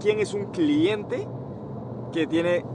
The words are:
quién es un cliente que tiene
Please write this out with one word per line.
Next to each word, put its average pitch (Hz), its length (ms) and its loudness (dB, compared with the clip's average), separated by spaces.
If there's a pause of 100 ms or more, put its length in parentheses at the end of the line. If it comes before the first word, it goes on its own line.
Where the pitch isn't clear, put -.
quién 214 200 4
es 202 140 0
un 202 180 -4
cliente 185 760 2 (840)
que 160 140 2
tiene 170 380 2 (100)